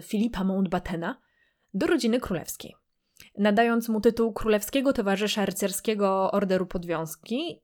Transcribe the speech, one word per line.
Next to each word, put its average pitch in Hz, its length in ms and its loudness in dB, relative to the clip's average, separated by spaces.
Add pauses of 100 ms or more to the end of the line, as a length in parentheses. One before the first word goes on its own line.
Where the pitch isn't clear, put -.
Filipa 208 420 -2
Mountbattena, 185 760 -2 (540)
do 202 120 0
rodziny 254 340 2
królewskiej, - 540 -8 (640)
nadając 233 500 2
mu 220 120 0
tytuł 226 320 4
królewskiego 220 600 0
towarzysza 202 540 0
rycerskiego 190 840 0
Orderu 185 340 2
Podwiązki 175 960 -6